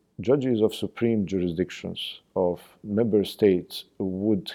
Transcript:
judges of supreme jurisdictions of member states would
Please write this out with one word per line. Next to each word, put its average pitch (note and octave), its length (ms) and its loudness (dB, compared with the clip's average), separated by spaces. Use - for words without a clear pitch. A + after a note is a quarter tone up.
judges B2 400 2
of G#2+ 140 2
supreme A2 500 -2
jurisdictions F2+ 960 -4
of F2+ 260 0
member G#2 420 2
states F#2+ 600 2
would G2 580 -2